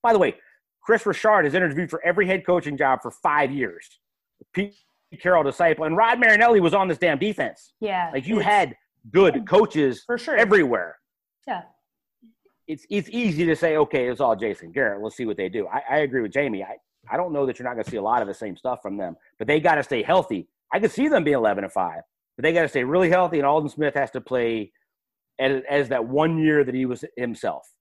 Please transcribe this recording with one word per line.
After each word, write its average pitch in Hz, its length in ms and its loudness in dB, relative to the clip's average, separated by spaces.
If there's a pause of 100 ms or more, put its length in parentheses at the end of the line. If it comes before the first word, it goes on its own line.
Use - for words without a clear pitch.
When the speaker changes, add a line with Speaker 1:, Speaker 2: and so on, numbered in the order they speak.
Speaker 1:
By 233 100 2
the 214 80 4
way, 139 160 2 (440)
Chris 220 260 0
Richard 208 380 2
has 143 100 -2
interviewed 170 360 -2
for 160 140 -8
every 180 220 2
head 185 200 -2
coaching 151 300 -2
job 131 260 0
for 120 80 -10
five 147 400 -2
years. 110 480 -8 (540)
Pete 202 240 -6 (440)
Carroll, 175 220 4
disciple, 156 440 0
and 160 100 0
Rod 233 240 4
Marinelli 226 400 6
was 165 120 4
on 196 140 2
this 170 100 -2
damn 156 220 0
defense. 170 600 -6
Speaker 2:
Yeah, 185 320 -4
Speaker 1:
Like, 131 160 -6
you 220 80 -2
Speaker 2:
it's 185 100 0
Speaker 1:
had 190 300 2 (340)
good 156 380 4
coaches 160 560 2
Speaker 2:
For 240 120 -4
sure. 277 200 -4
Speaker 1:
everywhere. 143 600 2 (500)
Speaker 2:
Yeah. 185 140 -8 (1040)
Speaker 1:
It's, 156 220 -12
it's 202 200 -4
easy 190 360 0
to 160 100 2
say, 160 200 0
"Okay, 143 320 2
it's 123 120 -6
all 117 160 2
Jason 95 340 -6
Garrett. 104 320 -2
Let's 107 140 -10
see 127 100 -6
what 104 100 -4
they 95 120 -4
do." 98 180 -4
I, 117 240 -6
I 143 80 0
agree 131 240 -2
with 104 100 -6
Jamie. 123 300 -2
I, 98 140 -12 (340)
I 120 60 -4
don't 175 160 -4
know 143 140 -2
that 123 120 -6
you're 123 80 -10
not 123 80 -6
gonna 110 160 -8
see 123 60 -8
a 101 60 -4
lot 117 200 0
of 101 60 -6
the 101 60 -8
same 98 220 -10
stuff 123 260 -8
from 101 160 -10
them, 90 180 -10 (220)
but 110 100 -8
they 151 120 2
gotta 156 220 2
stay 117 200 -2
healthy. 131 440 0 (260)
I 165 60 0
could 214 140 0
see 285 160 0
them 220 160 2
being 143 120 2
eleven 101 280 0
and 90 80 -10
five, 87 300 -4 (340)
but 123 80 -8
they 160 80 2
gotta 165 160 2
stay 127 160 -2
really 170 260 2
healthy, 175 280 2
and 139 80 0
Aldon 151 240 0
Smith 147 240 -2
has 139 180 -2
to 127 80 -8
play 113 520 -4 (680)
as, 135 280 0
as 143 200 0
that 120 180 -2
one 156 320 0
year 151 260 2
that 123 100 -4
he 131 120 -2
was 123 180 -8 (120)
himself. 117 640 -8